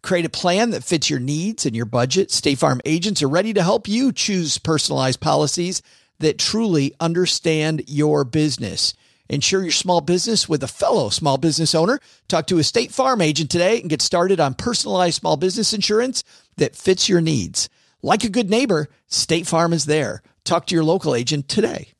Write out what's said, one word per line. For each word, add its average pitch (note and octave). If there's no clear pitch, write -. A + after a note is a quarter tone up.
Create F3
a D#3
plan G3
that E3
fits D#3+
your C#3+
needs D#3
and A2+
your A2+
budget. C3
State C#3
Farm C3+
agents E3+
are C#3
ready F#3+
to F#3+
help G#3+
you A#3+
choose F3+
personalized C3+
policies D3+
that D#3
truly F3+
understand E3
your D3
business. B2+
Insure F#3
your E3
small F3+
business F3+
with D3+
a C3
fellow C#3
small C#3
business D#3
owner. F#3
Talk D#3+
to F3
a D3
State -
Farm B3+
agent D#3
today F#3+
and F3
get D3+
started F3+
on C#3
personalized F#3+
small D#3+
business F#3
insurance A3
that -
fits -
your F3
needs. D3+
Like F3+
a A3+
good G3
neighbor, A3
State -
Farm E3+
is D3+
there. D3+
Talk -
to F3
your D#3+
local D#3+
agent C3+
today. -